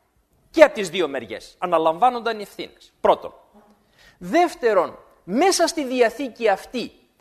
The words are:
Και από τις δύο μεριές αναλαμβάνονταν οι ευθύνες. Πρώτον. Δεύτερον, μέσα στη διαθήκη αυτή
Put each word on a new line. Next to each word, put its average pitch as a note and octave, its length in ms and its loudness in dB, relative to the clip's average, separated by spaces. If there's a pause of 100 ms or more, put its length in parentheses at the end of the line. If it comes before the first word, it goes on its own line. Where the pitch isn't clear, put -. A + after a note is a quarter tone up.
(500)
Και - 120 4
από C#4+ 120 8
τις F#3+ 160 -4
δύο E3 180 -2
μεριές A2+ 500 -10
αναλαμβάνονταν F#3 800 0
οι G#3 40 -12
ευθύνες. - 580 -16
Πρώτον. - 340 0 (840)
Δεύτερον, G#3+ 800 0 (260)
μέσα E4+ 420 0
στη D4 180 -6
διαθήκη A#3+ 640 -2
αυτή G3 440 -4 (280)